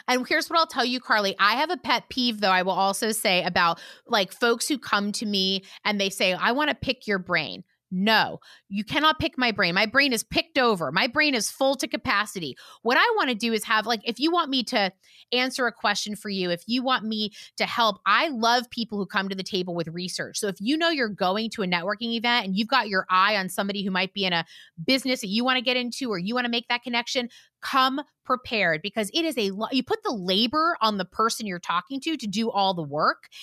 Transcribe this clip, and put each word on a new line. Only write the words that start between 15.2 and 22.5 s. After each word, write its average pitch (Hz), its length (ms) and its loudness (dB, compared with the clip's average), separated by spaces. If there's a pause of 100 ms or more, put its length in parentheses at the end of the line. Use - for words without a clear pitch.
answer 254 340 -2
a 220 60 -2
question 208 420 -2
for 208 140 -10
you, 185 220 -2
if 175 180 -2
you 247 160 0
want 247 200 0
me 214 280 -4 (240)
to 202 100 0
help, 214 400 0
I 233 220 4
love 240 420 2
people 220 260 -6
who 196 100 -2
come 196 220 -2
to 196 60 -6
the 190 80 -4
table 185 320 -4
with 170 140 -4
research. 175 500 -8
So - 80 -2
if 196 140 -4
you 240 160 0
know 330 140 2
you're 269 180 0
going 196 420 -2
to 220 120 -6
a 185 40 0
networking 202 480 -2
event 233 320 2
and 190 100 -2